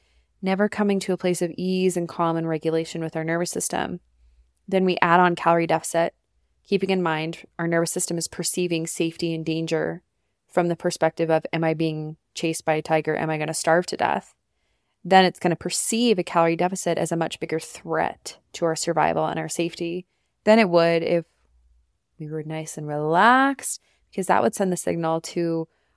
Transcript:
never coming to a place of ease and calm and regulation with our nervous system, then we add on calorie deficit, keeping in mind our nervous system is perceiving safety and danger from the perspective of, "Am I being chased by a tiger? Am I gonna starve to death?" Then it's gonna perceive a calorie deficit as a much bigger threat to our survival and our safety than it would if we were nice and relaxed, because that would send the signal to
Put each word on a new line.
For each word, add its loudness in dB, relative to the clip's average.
never 2
coming 0
to -4
a 0
place 0
of -2
ease 0
and -4
calm -2
and -2
regulation -2
with -6
our -4
nervous -2
system, -4
then 2
we 0
add 6
on 6
calorie 2
deficit, 0
keeping 0
in 0
mind -4
our -2
nervous 2
system -4
is -6
perceiving -2
safety -2
and -6
danger -2
from 0
the -2
perspective -2
of, 2
"Am 0
I 2
being -4
chased -4
by 2
a -2
tiger? 0
Am -2
I -2
gonna -4
starve 2
to -8
death?" -2
Then 8
it's 0
gonna 0
perceive 0
a -2
calorie 2
deficit -2
as -2
a -2
much -4
bigger -4
threat -6
to -6
our 0
survival 0
and -4
our -8
safety -6
than 8
it 4
would 4
if 0
we -10
were -8
nice -10
and -10
relaxed, 2
because -6
that 4
would 2
send 0
the -2
signal -2
to -4